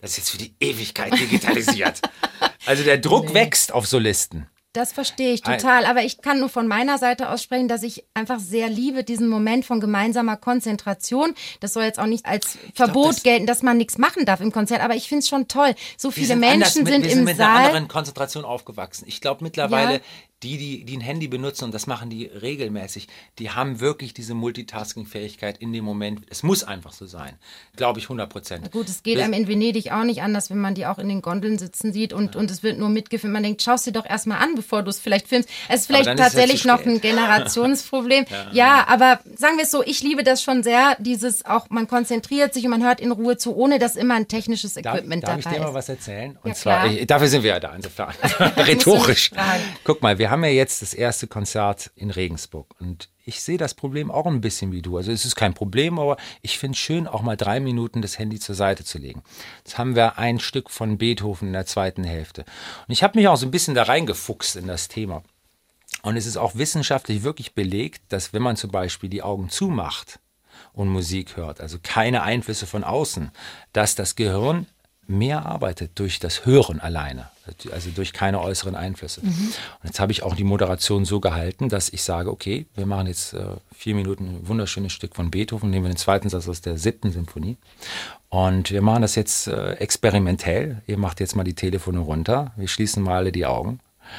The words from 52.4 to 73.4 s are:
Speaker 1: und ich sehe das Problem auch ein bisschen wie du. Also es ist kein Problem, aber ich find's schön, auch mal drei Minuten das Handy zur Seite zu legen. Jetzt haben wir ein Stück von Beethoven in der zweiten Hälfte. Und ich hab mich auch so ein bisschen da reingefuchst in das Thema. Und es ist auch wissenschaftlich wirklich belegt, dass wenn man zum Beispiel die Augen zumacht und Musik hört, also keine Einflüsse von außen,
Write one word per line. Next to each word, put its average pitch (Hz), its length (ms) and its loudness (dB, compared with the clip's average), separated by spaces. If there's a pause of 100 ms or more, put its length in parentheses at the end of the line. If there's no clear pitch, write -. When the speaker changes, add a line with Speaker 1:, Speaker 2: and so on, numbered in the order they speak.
Speaker 1:
und 90 300 -10 (160)
ich - 160 -10
sehe 175 160 -4
das 160 160 -4
Problem 147 380 -6
auch 156 140 -2
ein 147 160 0
bisschen 101 300 -4
wie 90 100 -6
du. 87 160 -4
Also 92 140 -4
es 110 140 -2
ist 123 100 -2
kein 98 180 2
Problem, 139 460 0
aber 143 180 0 (240)
ich - 160 -6
find's 135 220 -6
schön, 165 280 -2
auch 107 140 -4
mal 110 160 0
drei 104 220 0
Minuten 120 420 -2
das 101 160 -6
Handy 107 220 -6
zur 101 160 -8
Seite 98 280 0
zu - 140 -10
legen. 67 260 -12 (400)
Jetzt - 140 -12
haben 123 180 -2
wir 113 220 4
ein 117 220 0
Stück - 300 -6
von 107 280 -4
Beethoven 104 520 -2
in 92 40 -4
der 95 120 -4
zweiten 95 380 -2
Hälfte. 82 380 -8 (460)
Und - 60 -10
ich 123 100 4
hab 202 120 4
mich 214 120 8
auch 165 100 8
so 123 80 -2
ein 131 60 -4
bisschen 131 240 0
da 120 80 6
reingefuchst 120 720 0
in 92 120 -8
das 87 200 -6
Thema. 92 340 -8 (800)
Und 107 160 -2
es 107 80 -4
ist 113 120 -6
auch 110 180 0
wissenschaftlich 135 640 -2
wirklich 131 320 -8
belegt, 104 560 -4
dass 95 240 -6
wenn 107 80 -2
man 123 140 0
zum 104 160 -8
Beispiel 92 380 -6
die 95 120 -8
Augen 98 280 -6
zumacht 120 680 -6 (540)
und 98 160 -2
Musik 92 480 -4
hört, 80 240 -10
also 78 220 -12
keine 117 400 0
Einflüsse 110 420 -4
von 101 180 -6
außen, 95 460 -4 (420)